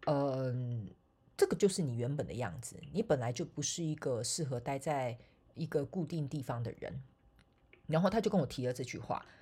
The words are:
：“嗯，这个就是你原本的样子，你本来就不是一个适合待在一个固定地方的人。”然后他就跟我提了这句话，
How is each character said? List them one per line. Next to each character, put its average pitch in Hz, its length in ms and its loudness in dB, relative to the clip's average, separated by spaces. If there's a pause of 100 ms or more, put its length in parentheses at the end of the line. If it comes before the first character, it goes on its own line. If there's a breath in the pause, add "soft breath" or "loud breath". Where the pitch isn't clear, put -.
：“嗯， 127 800 2 (480)
这 403 80 8
个 381 100 0
就 202 120 6
是 190 160 2
你 120 140 0
原 123 180 0
本 139 100 -2
的 - 80 -8
样 117 260 -2
子， - 160 -12 (160)
你 202 120 0
本 151 160 4
来 120 120 0
就 165 140 -2
不 - 160 -8
是 170 220 -2
一 156 120 0
个 127 280 0
适 160 200 -2
合 131 160 -2
待 139 200 -2
在 135 380 0 (380 soft breath)
一 165 100 -4
个 151 200 2
固 180 200 -2
定 151 220 -2
地 135 160 -4
方 120 180 -4
的 117 180 -4
人。” - 220 -6 (840)
然 160 140 4
后 190 80 6
他 220 120 4
就 208 80 2
跟 190 100 4
我 143 60 4
提 123 220 -2
了 123 60 2
这 131 100 -4
句 - 160 -6
话， - 260 -4 (160 loud breath)